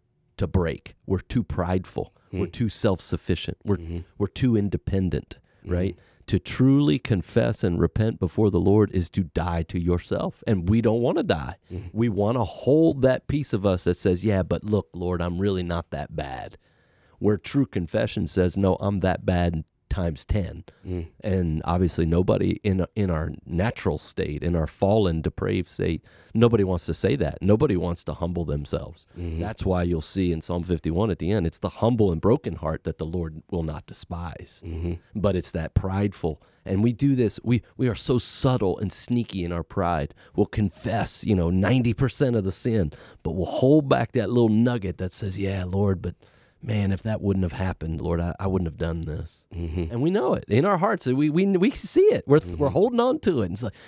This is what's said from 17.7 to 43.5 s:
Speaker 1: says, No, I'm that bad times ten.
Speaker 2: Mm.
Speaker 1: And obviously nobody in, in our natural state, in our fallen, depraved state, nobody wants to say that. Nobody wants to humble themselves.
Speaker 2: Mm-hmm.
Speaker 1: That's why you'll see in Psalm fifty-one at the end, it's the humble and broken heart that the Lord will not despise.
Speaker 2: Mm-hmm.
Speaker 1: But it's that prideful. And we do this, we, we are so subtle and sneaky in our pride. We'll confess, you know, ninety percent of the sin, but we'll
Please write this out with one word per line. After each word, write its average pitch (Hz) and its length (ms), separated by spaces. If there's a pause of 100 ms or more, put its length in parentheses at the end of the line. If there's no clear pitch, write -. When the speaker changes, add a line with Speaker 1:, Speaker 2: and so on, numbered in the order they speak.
Speaker 1:
says, 90 300
No, 98 240
I'm 101 180
that 90 260
bad 87 400 (320)
times 85 280
ten. 85 400 (220)
Speaker 2:
Mm. 87 200 (140)
Speaker 1:
And 87 440
obviously 85 420
nobody 95 560
in, 95 220 (100)
in 101 160
our 78 220 (140)
natural 87 520
state, 73 440
in 85 120
our 80 120
fallen, 95 560
depraved 95 480
state, 85 320 (320)
nobody 113 300
wants 92 220
to - 80
say - 220
that. 73 240
Nobody 107 360
wants 85 280
to - 100
humble 85 300
themselves. 73 600 (120)
Speaker 2:
Mm-hmm. 82 220
Speaker 1:
That's 104 240
why 92 200
you'll 85 180 (140)
see 90 160
in 80 100
Psalm 87 220
fifty-one 87 460
at 82 80
the 80 140
end, 95 140
it's - 120
the - 240
humble 107 300
and 80 80
broken 95 360
heart 78 280
that 80 140
the 80 80
Lord 80 440
will 85 140
not 78 220
despise. - 800
Speaker 2:
Mm-hmm. 87 280 (220)
Speaker 1:
But 98 220
it's 87 160
that 80 220
prideful. 95 640 (280)
And 98 140
we 117 100
do 139 220
this, 120 300
we, 117 180 (140)
we 127 120
are 107 60
so 127 240
subtle 113 600
and 95 140
sneaky 110 520
in 87 80
our 85 100
pride. 85 520 (200)
We'll 104 120
confess, - 760
you 107 140
know, 85 120
ninety 113 460
percent 127 420
of 104 80
the 95 80
sin, 107 400 (300)
but - 140
we'll 180 100 (160)